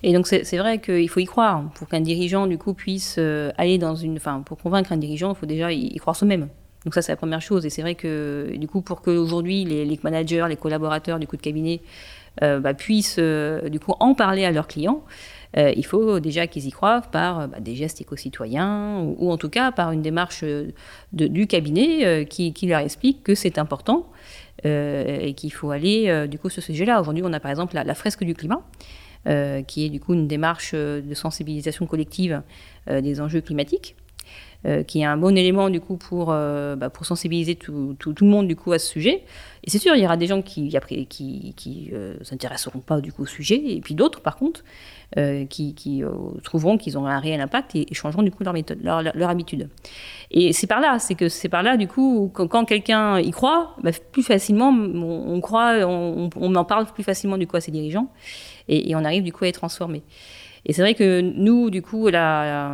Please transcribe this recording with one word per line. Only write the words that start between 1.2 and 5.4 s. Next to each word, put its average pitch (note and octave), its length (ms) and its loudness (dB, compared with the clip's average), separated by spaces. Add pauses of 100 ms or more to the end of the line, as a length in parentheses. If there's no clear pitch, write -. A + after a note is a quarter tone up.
y F#3 40 2
croire F3+ 520 0
pour D#3 100 -14
qu'un E3 140 0
dirigeant, F3 480 0
du E3+ 100 0
coup, G3 160 -4
puisse, F#3+ 440 -6
euh, D3+ 400 0
aller F3+ 200 4
dans D#3+ 160 0
une, D#3+ 220 -4
enfin, C#3+ 240 -6
pour D3+ 180 -12
convaincre F#3 320 0
un E3+ 60 0
dirigeant, D#3 380 -2
il - 20 -10
faut D#3+ 100 -10